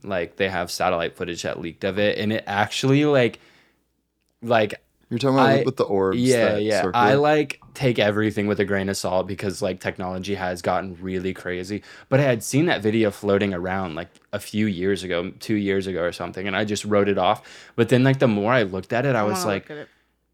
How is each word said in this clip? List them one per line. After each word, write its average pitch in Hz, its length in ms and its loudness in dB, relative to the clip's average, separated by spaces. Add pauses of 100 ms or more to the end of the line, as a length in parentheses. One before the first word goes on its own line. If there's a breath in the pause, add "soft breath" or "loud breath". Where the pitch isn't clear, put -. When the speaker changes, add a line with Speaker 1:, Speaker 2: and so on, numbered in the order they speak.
Speaker 1:
Like, 90 320 -4
they 98 140 0
have 90 220 -4
satellite 87 440 -2
footage 85 280 -8
that - 180 -6
leaked 85 240 -8
of 95 120 -4
it, 104 200 2
and 107 160 -2
it 110 120 -4
actually, 131 600 2
like, 127 340 2 (1040 soft breath)
like, 113 320 2 (340)
Speaker 2:
You're 123 80 -2
talking 131 180 2
about 135 140 6
Speaker 1:
I, 135 140 4
Speaker 2:
with 131 140 -2
the 120 60 2
orbs 95 360 2
Speaker 1:
yeah, 120 340 4
Speaker 2:
that 104 80 0
Speaker 1:
yeah. 104 220 0
Speaker 2:
circle? 92 180 2
Speaker 1:
I, 123 140 6
like, 147 440 2 (140)
take 127 240 0
everything 104 480 2
with 104 140 2
a 101 60 0
grain 98 220 0
of 98 80 -2
salt 92 320 -2
because, 98 360 -6
like, 92 160 -4
technology 92 560 -6
has 92 260 -6
gotten 92 400 -4
really 92 320 -4
crazy. 92 480 -8 (260 loud breath)
But 135 120 4
I 147 40 2
had 123 200 0
seen 151 240 0
that 101 160 0
video 107 260 2
floating 101 420 0
around, 92 440 -4
like, 85 140 -10 (220)
a 104 80 -6
few 107 280 -2
years 92 360 -2
ago, 90 360 -4
two 110 160 -4
years 98 320 0
ago 87 160 -4
or 85 80 -2
something, 90 340 -8
and 95 100 -4
I 107 100 0
just 104 200 -4
wrote 101 240 2
it 98 80 0
off. 95 240 2 (340 loud breath)
But 117 140 2
then, 127 140 6
like, 135 160 4
the 139 80 4
more 104 260 2
I 127 80 4
looked 95 320 -6
at 123 140 0
it, 131 80 0
I 110 60 2
Speaker 3:
I - 20 0
Speaker 1:
was 107 160 -2
Speaker 3:
wanna - 80 -4
Speaker 1:
like, 98 220 -4
Speaker 3:
look 147 100 -14
at - 40 -14
it. - 40 -20 (460)